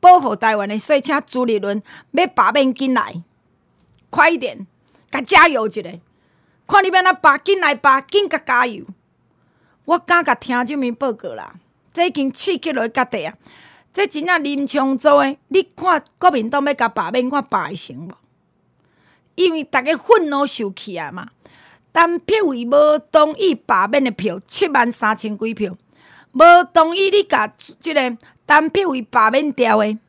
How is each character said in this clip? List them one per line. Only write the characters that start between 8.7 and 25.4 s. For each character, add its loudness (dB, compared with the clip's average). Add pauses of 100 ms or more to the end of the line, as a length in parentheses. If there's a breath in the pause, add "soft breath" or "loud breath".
我 -2
敢 -2
甲 -2
听 -6
众 -8
们 -4
报 -4
告 -12
啦， -16 (380)
这 0
已 -4
经 -4
刺 -4
激 -6
落 -4
各 -2
地 -8
啊！ -10 (600 soft breath)
这 -2
真 -8
正 -2
林 -4
冲 -2
做 4
的， -4 (100)
你 0 (100)
看 -2 (140)
国 4
民 -2
党 -2
要 0
甲 -2
罢 -2
免， -2
看 -2
罢 -4
会 -12
成 -16
无？ -16 (1200)
因 0
为 -6
大 -4
家 -2
愤 2
怒 -2
受 -6
气 -14
啊 -10
嘛！ -14 (640 soft breath)
陈 2
柏 -2
惟 -2
无 4 (100)
同 2
意 0
罢 -2
免 0
的 -2
票， -6
七 -2
万 2
三 -2
千 -10
几 -6